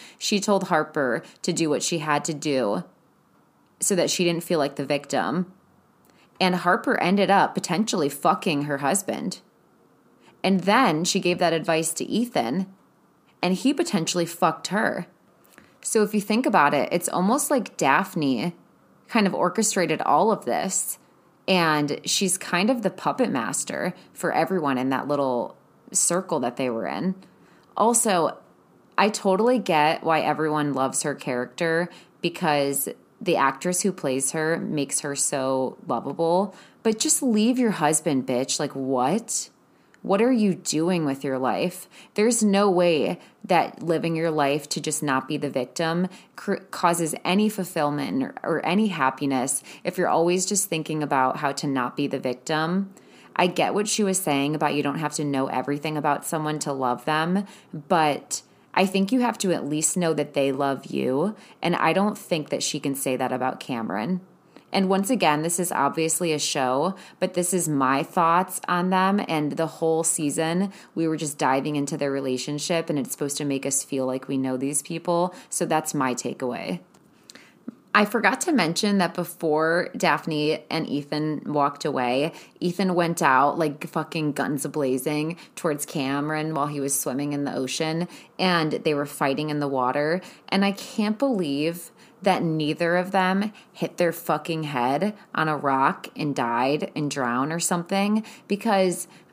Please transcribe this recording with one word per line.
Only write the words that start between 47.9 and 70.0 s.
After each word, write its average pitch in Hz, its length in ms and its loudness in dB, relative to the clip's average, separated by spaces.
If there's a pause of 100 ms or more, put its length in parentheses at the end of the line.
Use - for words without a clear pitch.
or, - 180 -6
or - 240 -2
any 202 220 2
happiness 139 760 0 (220)
if - 140 -6
you're 175 100 2
always 175 380 2
just - 240 -2
thinking 156 340 -2
about 135 340 2
how 147 160 -2
to 147 140 -4
not 127 300 -2
be 143 100 0
the 135 120 -4
victim. 160 760 -2 (420)
I - 120 4
get 127 260 0
what 214 160 0
she 220 140 0
was 190 160 2
saying 143 360 0
about 147 180 0
you 143 100 0
don't 143 160 -2
have 147 160 -4
to 151 100 -4
know 139 220 0
everything 147 500 -4
about 147 280 0
someone 156 340 -4
to 143 120 -4
love 127 320 -2
them, 170 420 0 (280)
but 156 680 0 (320)
I 190 120 4
think 196 260 0
you 262 100 4
have 233 180 0
to 185 120 0
at 143 160 -2
least 156 300 -2
know 165 160 2
that 147 200 -2
they 139 180 2
love 139 340 -2
you, 139 500 0 (260)
and 175 140 0
I 160 160 2
don't 202 260 0
think 151 320 -4
that 143 140 -4
she - 160 -4
can 139 160 -4
say 131 220 -2
that 123 140 -4
about 127 280 -4
Cameron. 117 600 -4 (500)
And 190 180 2
once 196 200 2
again, 156 320 2
this 165 180 -2
is 170 120 -2
obviously 160 600 0
a 151 80 0
show, 143 560 0 (240)
but 180 140 0
this 175 200 0
is 170 140 0
my 139 360 2
thoughts 175 640 2
on 180 220 0
them, 190 380 2
and 151 260 0
the 160 140 0
whole 160 360 0